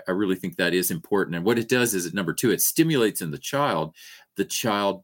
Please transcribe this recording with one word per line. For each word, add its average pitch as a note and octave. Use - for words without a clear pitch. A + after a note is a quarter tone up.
I F#2
really F#2
think F#2
that F2
is F2+
important. F2
And E2+
what A2+
it A2+
does B2
is, F2
number F#2
two, -
it E2+
stimulates C3+
in E2
the C#2+
child, A2+
the -
child G2+